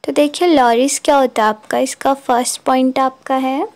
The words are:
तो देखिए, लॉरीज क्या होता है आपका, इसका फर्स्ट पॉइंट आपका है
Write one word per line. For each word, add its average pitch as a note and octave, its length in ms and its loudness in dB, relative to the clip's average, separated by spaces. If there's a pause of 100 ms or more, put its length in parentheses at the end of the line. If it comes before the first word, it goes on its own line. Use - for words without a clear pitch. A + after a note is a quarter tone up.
तो C#4+ 80 -6
देखिए, D4 360 0
लॉरीज C4 560 2
क्या C#4+ 140 4
होता B3 260 0
है G#3+ 60 2
आपका, G#3+ 280 -6
इसका C4+ 360 -2
फर्स्ट B3+ 480 -4
पॉइंट C4 380 0
आपका C4 360 -4
है C4+ 400 -4